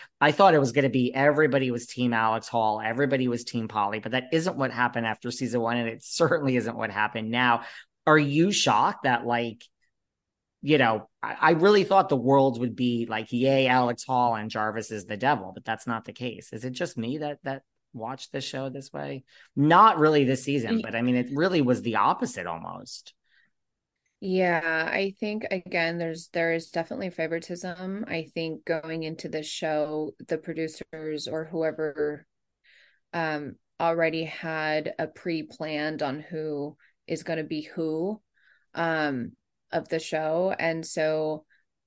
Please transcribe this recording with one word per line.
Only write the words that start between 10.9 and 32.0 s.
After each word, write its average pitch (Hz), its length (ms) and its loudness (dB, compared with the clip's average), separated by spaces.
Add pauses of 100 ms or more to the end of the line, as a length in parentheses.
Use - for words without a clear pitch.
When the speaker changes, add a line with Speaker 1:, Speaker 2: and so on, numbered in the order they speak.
Speaker 1:
I, 113 160 -6
I 156 100 6
really 190 320 6
thought 190 260 4
the 151 60 4
world 135 460 4
would 120 160 -4
be 120 280 0
like, 110 280 -6
"Yay, 131 340 2
Alex 123 380 2
Hall 123 320 2
and 107 120 -6
Jarvis 107 440 -4
is 104 140 -8
the 104 100 -6
devil," 101 360 0
but 107 120 -18
that's 113 240 -6
not 113 160 -6
the - 80 -14
case. - 400 -12
Is 113 120 -12
it 131 60 -6
just 143 260 -6
me 123 220 -6
that, 147 240 -8
that 135 220 -8 (280)
watched 123 380 -12
the 139 100 -6
show 135 280 -8
this 139 240 -12
way? 143 320 -10 (320)
Not 170 420 8
really 151 240 6
this 131 220 2
season, 117 320 0
Speaker 2:
Ye- 110 60 -2
Speaker 1:
but 110 120 -8
I 117 80 0
mean, 123 140 2
it 123 160 0
really 165 300 2
was 123 200 2
the 110 140 -2
opposite 110 500 0
almost. 87 640 -12 (1080)
Speaker 2:
Yeah, 170 680 2
I 196 300 -2
think, 214 320 -4
again, 170 480 -2
there's, 165 300 -6
there 165 240 0
is 165 180 -4
definitely 165 400 -6
favoritism. 175 960 -6
I 160 280 -6
think 160 300 -6
going 160 380 -4
into 160 260 -10
the 156 140 -6
show, 151 720 -4 (140)
the 160 100 -2
producers 156 880 -8
or 160 180 -6
whoever, 156 800 -4 (880)